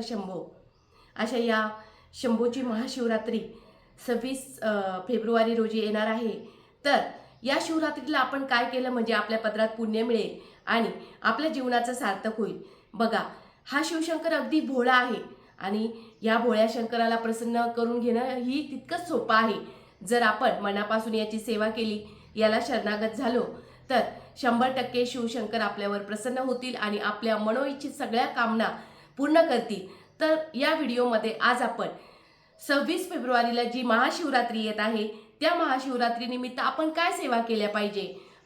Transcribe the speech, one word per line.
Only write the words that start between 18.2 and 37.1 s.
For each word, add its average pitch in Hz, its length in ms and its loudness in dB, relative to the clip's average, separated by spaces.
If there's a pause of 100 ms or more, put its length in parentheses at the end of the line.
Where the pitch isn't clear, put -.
ही 262 460 -2
तितकंच 339 380 -6
सोपं 240 260 2
आहे. 220 200 6 (520)
जर 233 160 4
आपण 220 280 4 (100)
मनापासून 214 540 0
याची 214 240 -2
सेवा 214 300 0
केली, 220 360 -2 (320)
याला 214 300 4
शरणागत 214 440 0
झालो, 240 340 0 (460)
तर 247 100 4 (400)
शंभर 240 360 4
टक्के 247 300 0
शिवशंकर 226 540 -4
आपल्यावर 202 380 -2
प्रसन्न 214 400 -4
होतील 247 380 -2
आणि 208 220 -2
आपल्या 214 380 0
मनोइच्छित 262 540 -2
सगळ्या 240 360 -2
कामना 220 420 0 (480)
पूर्ण 302 260 6
करतील. 226 460 0 (320)
तर 311 160 4 (180)
या 285 200 2
व्हिडिओमध्ये 240 640 0
आज 240 220 4
आपण 214 240 -2 (840)
सव्वीस 294 420 0
फेब्रुवारीला 240 520 0
जी 240 200 -2
महाशिवरात्री 240 800 2
येत 214 180 -4
आहे, 220 280 0 (340)
त्या 320 140 2
महाशिवरात्रीनिमित्त 254 1080 -2
आपण 311 300 0
काय 339 220 0